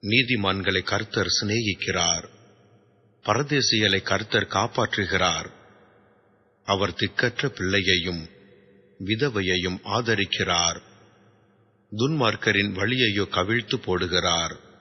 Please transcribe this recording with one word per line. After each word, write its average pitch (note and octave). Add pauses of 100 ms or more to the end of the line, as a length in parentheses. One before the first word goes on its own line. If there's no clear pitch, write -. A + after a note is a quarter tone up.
நீதிமான்களை G2
கர்த்தர் G#2 (140)
சிநேகிக்கிறார். F#2 (960)
பரதேசிகளை A2
கர்த்தர் G2+
காப்பாற்றுகிறார். F#2+ (1120)
அவர் G2+
திக்கற்ற -
பிள்ளையையும் F#2 (680)
விதவையையும் G2
ஆதரிக்கிறார். G2 (1120)
துன்மார்க்கரின் G#2+
வழியையோ G2+
கவிழ்த்து G#2
போடுகிறார். F2 (180)